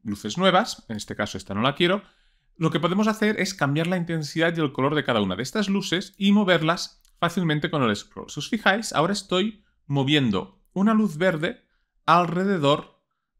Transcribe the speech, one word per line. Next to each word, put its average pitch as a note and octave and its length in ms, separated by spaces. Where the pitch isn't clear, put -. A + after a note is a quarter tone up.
luces G#2 340
nuevas, F#3 520
en - 80
este - 180
caso G#2 220
esta - 160
no G2+ 80
la C3+ 140
quiero, F#3 280
lo D#3+ 140
que E3 80
podemos F#3 280
hacer G#3+ 320
es G3 140
cambiar D3+ 340
la F#3 100
intensidad E3 600
y - 20
el D3+ 140
color C#3+ 220
de D3 80
cada A#2 180
una F#2+ 140
de F#2 80
estas G3+ 260
luces G3 480
y G3 140
moverlas F3+ 680
fácilmente E3 500
con D3 140
el G#2+ 120
scroll. - 340
Si - 100
os C#3+ 100
fijáis, G#3+ 440
ahora E3+ 200
estoy G3+ 500
moviendo C3+ 880
una G3+ 200
luz G#3 240
verde F3 460
alrededor E3+ 1000